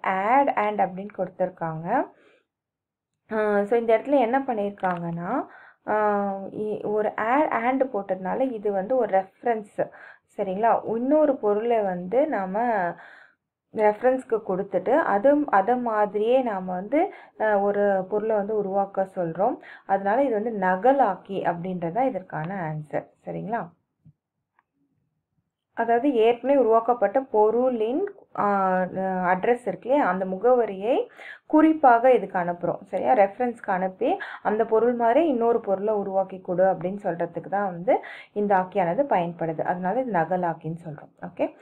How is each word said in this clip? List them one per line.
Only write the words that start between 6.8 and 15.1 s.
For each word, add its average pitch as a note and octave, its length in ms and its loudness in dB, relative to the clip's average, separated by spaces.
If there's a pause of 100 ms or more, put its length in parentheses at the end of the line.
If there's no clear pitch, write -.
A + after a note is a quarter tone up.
ஒரு G#3+ 220 0
add B3 400 0
and B3 340 0
போட்டதுனால G3 680 -4
இது G#3 200 -4
வந்து G3+ 260 0
ஒரு G3+ 220 2
reference. G#3+ 680 -4 (480)
சரிங்களா? G#3 580 0
இன்னொரு C#4 400 2
பொருளை A3 460 0
வந்து F#3+ 460 -2
நாம G#3 560 -2 (920)
ரெஃபரன்ஸ்க்கு A3 720 2
கொடுத்துட்டு F#3+ 420 -2
அது, C4 460 4 (100)